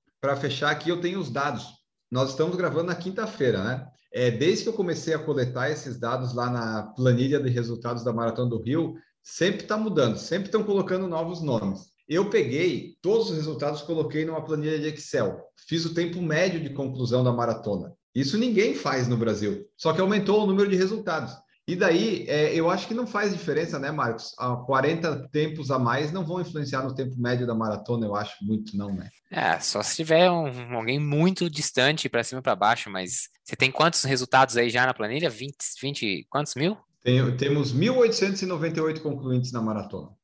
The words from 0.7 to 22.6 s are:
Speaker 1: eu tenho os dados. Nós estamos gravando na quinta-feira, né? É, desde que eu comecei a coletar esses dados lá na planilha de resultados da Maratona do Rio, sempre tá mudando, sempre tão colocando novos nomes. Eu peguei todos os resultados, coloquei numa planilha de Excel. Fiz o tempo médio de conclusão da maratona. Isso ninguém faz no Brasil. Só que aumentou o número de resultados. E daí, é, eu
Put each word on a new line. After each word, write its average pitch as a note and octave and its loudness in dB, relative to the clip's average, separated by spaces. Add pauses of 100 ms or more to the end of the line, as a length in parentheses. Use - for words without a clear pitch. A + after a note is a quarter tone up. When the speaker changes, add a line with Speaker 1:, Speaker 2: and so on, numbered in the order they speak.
Speaker 1:
eu E3+ 0
tenho F3+ -2
os C#3+ -6
dados. C#3 -4 (460)
Nós C3 0
estamos E3+ 0
gravando E3+ 0
na F3 -2
quinta-feira, D#3+ -2
né? B2+ -4 (260)
É, B2 2
desde D3 2
que A#3 -4
eu G#3 0
comecei E3 -2
a D3+ 0
coletar B2+ -2
esses C#3 -8
dados A#2+ -2
lá B2 -2
na A2+ -2 (100)
planilha B2+ 4
de C3 0
resultados A#2+ -2
da A#2 0
Maratona A#2 0
do A2 -2
Rio, C#3+ -2 (280)
sempre - 0
tá G#3+ -2
mudando, D#3 2
sempre F#3+ -4
tão G#3+ 2
colocando F#3+ 0
novos E3 -4
nomes. G#2+ -2 (220)
Eu F#3+ 2
peguei D3+ 0
todos G#3 2
os E3 -2
resultados, D3+ -4
coloquei D#3 -2
numa D#3+ -4
planilha D#3 -2
de D3+ -2
Excel. B2+ -2 (280)
Fiz E3 0
o D#3+ -4
tempo E3+ -2
médio E3 2
de C#3 -6
conclusão B2+ 0
da B2 4
maratona. A2 -2 (200)
Isso C#3 0
ninguém A#3+ 4
faz C3 -2
no A#2+ 2
Brasil. G#2 0 (100)
Só D#3 2
que F3 0
aumentou G#3 4
o G3 2
número G3 4
de F#3+ 2
resultados. F3+ 0 (360)
E F3 -2
daí, F#3+ 2
é, D3+ 2
eu E3 4